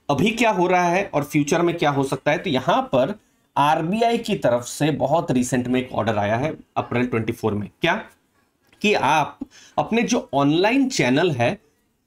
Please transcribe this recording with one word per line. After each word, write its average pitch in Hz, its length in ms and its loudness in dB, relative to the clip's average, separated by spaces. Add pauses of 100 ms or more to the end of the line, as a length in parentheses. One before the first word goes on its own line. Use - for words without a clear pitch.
(100)
अभी 185 220 2
क्या 226 200 2
हो 180 140 2
रहा 180 220 2
है 185 180 0
और 143 200 -2
फ्यूचर 156 360 0
में 170 140 0
क्या 151 140 0
हो 139 140 0
सकता 147 260 -2
है। 165 80 0
तो 175 120 -6
यहाँ 156 300 0 (120)
पर 143 220 2 (420)
आरबीआई 170 640 2
की 220 180 -4
तरफ 120 260 0
से - 300 -2
बहुत 131 400 -2
रिसेंट 123 360 0
में 127 120 0
एक 127 120 -8
ऑर्डर 110 260 -2
आया 104 180 0
है 151 160 -2 (240)
अप्रैल 120 300 -2
ट्वेंटी 113 260 -2
फ़ोर 107 220 -2
में, 104 140 -6 (120)
क्या 165 140 2 (880)
कि 208 120 2
आप 147 440 0 (400)
अपने 226 240 0
जो 214 320 -2
ऑनलाइन 185 540 2
चैनल 147 420 2
है 127 280 0 (480)